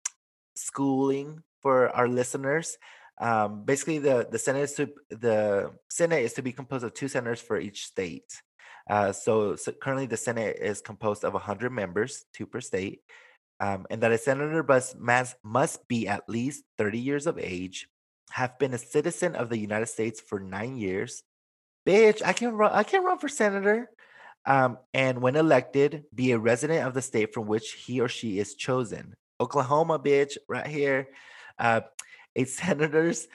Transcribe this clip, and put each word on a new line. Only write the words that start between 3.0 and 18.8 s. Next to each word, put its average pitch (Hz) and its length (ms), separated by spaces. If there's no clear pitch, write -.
Um, 107 440
basically, 139 340
the, 131 320
the 113 80
Senate 139 240
is 143 120
to, 143 140
the 107 640
Senate 165 320
is 113 120
to 135 80
be 123 100
composed 127 320
of 110 100
two 139 140
senators 120 320
for 104 180
each 101 260
state. - 560
Uh, 101 240
so, 104 440
so - 160
currently 135 340
the 113 100
Senate 117 440
is 101 200
composed 104 440
of 98 100
a 95 40
hundred 104 340
members, 104 600
two 104 140
per 120 140
state, - 400
um, 98 320
and 113 120
that 113 100
a 117 60
senator 147 440
must, 131 360
must, 123 460
must 123 440
be 113 200
at 101 200
least 120 360
thirty 104 200
years 143 280
of 165 120
age, 92 500
have 127 280
been 131 160
a 120 40
citizen 165 580